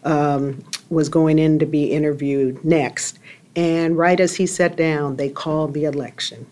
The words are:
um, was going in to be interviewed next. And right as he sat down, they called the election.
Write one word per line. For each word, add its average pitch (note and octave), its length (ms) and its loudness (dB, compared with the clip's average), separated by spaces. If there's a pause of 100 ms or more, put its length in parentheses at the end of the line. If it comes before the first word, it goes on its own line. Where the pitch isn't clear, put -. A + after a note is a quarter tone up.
um, C#3+ 600 0 (260)
was D#3 200 0
going D#3 300 4
in D#3 180 4
to D3+ 80 2
be D3 260 0
interviewed C#3 720 -2
next. D#3 540 0 (380)
And E3 420 0
right F3 220 4
as F3+ 160 2
he F#3+ 100 0
sat F3 300 0
down, D3+ 400 0
they C#3 140 -2
called D#3 440 -4
the D3+ 120 -2
election. C3 680 -8